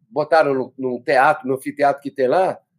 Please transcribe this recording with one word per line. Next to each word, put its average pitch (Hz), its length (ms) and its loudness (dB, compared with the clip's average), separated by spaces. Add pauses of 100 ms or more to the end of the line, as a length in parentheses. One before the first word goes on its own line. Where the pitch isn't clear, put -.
(100)
botaram 147 440 2
no, 127 240 -6
num 123 240 -6
teatro, 143 460 2
no 135 80 -2
anfiteatro 139 460 -2
que 139 100 -12
tem 131 160 -2
lá, 160 320 0 (180)